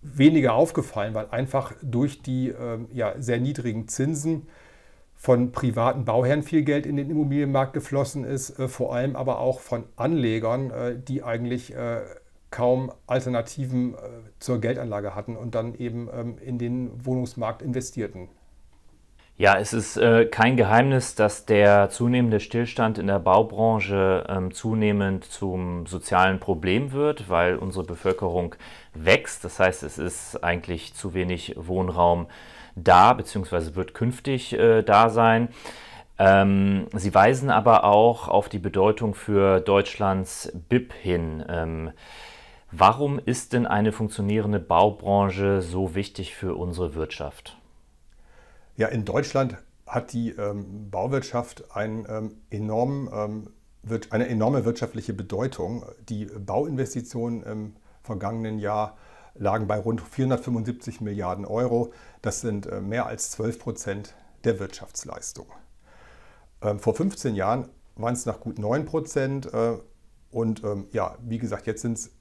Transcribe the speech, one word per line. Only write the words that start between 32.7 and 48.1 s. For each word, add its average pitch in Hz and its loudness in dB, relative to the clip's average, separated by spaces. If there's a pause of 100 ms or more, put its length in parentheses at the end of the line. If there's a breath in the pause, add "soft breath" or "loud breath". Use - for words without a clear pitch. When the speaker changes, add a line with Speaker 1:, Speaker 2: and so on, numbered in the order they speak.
Speaker 2:
da, 92 8
beziehungsweise 87 -4
wird 92 -6
künftig, 123 -4
äh, 113 6
da 107 6
sein. 113 4 (720 loud breath)
Ähm, 98 6
Sie 95 -2
weisen 127 6
aber 110 6
auch 110 6
auf 101 2
die 101 -6
Bedeutung 98 2
für 98 4
Deutschlands 98 0 (160)
bip 123 2
hin. 82 -4
Ähm, 80 -6 (840 loud breath)
warum 143 4
ist - -4
denn 120 0
eine 104 2
funktionierende 104 -2
Baubranche 98 2
so 90 -4
wichtig 98 -8
für 90 -6
unsere 85 -6
Wirtschaft? - -10 (1200 soft breath)